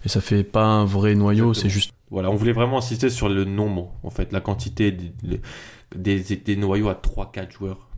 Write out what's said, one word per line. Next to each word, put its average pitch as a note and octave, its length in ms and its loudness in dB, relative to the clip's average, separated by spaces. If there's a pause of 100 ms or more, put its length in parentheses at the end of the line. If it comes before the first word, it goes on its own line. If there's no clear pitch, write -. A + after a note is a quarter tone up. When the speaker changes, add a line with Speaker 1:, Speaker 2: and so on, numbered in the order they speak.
Speaker 1:
et G2 40 -2
ça G2 100 0
fait G2+ 240 2
pas A2 220 2
un G#2+ 180 6
vrai G2+ 320 4
noyau, G#2 360 4
Speaker 2:
Exactement. A2 120 0
Speaker 1:
c'est G2+ 100 4
juste G2 180 0 (200)
Speaker 2:
Voilà, F#2+ 180 -2
on G#2 60 2
voulait A2+ 160 2
vraiment B2 280 2
insister A#2+ 300 0
sur A2+ 200 0
le G2 160 2
nombre, G2 480 -2 (100)
en - 60 -8
fait, - 240 -4
la F#2+ 80 -2
quantité G#2 500 -2
des, F2+ 480 -6 (560)
des, G2 240 0 (160)
des G2+ 220 -4
noyaux G2+ 320 0
à F#2 60 -2
trois, - 360 -4
quatre F#2 220 -12
joueurs, F#2+ 340 -10 (100)